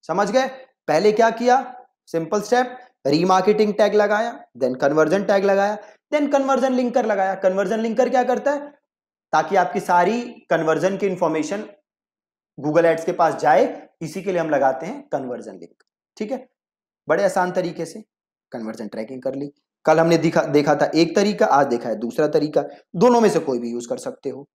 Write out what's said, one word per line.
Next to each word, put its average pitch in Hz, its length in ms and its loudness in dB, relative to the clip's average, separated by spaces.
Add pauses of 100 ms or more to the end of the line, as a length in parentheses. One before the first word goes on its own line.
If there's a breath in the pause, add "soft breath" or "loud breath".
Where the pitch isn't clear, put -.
समझ 190 220 0
गए? 262 160 2 (400)
पहले 180 240 4
क्या 226 180 4
किया, 240 260 2 (520)
सिंपल 165 340 -4
स्टेप, 247 360 0 (280 loud breath)
रीमार्केटिंग 185 680 2
टैग 208 200 2
लगाया, 208 380 2 (260)
then 127 240 -2
कन्वर्जन 156 440 2
टैग 196 180 2
लगाया, 196 340 0 (360 loud breath)
then 294 180 0
कन्वर्जन 269 420 2
लिंकर 247 320 0
लगाया। 196 300 -2
कन्वर्जन 190 440 0
लिंकर 226 300 0
क्या 247 140 0
करता 254 280 -2
है, 294 180 -6 (640)
ताकि 190 220 2
आपकी 180 240 2
सारी 185 420 2 (280)
कन्वर्जन 160 480 0
की 202 100 -2
इन्फॉर्मेशन 160 560 -4 (920)
Google 151 280 2
Ads 160 200 2
के 180 60 -2
पास 165 240 0
जाए, 165 300 4 (360)
इसी 165 220 -10
के 190 80 -6
लिए 175 100 -2
हम 156 80 -4
लगाते 135 360 0
हैं 147 240 -14
कन्वर्जन 117 500 -8
लिंक। - 240 -20 (340)
ठीक 214 140 -8
है, - 160 -10 (600)
बड़े 170 160 0
आसान 180 280 0
तरीके 170 340 -4
से 220 180 -16 (480)
कन्वर्जन 110 360 -10
ट्रैकिंग 120 340 -12
कर 135 140 -6
ली। 143 160 -8 (340)
कल 156 140 4
हमने 165 180 4
दिखा, 160 260 2
देखा 147 320 2
था 147 200 0
एक 160 200 2
तरीका, 208 320 2
आज 139 200 4
देखा 120 220 -4
है 107 60 -4
दूसरा 117 320 -2
तरीका। 147 360 0 (320 loud breath)
दोनों 233 260 4
में 214 80 4
से 165 100 2
कोई 131 200 -4
भी 117 120 -8
यूज़ 120 180 -10
कर 127 80 -6
सकते - 320 -12
हो। 127 140 -14 (120)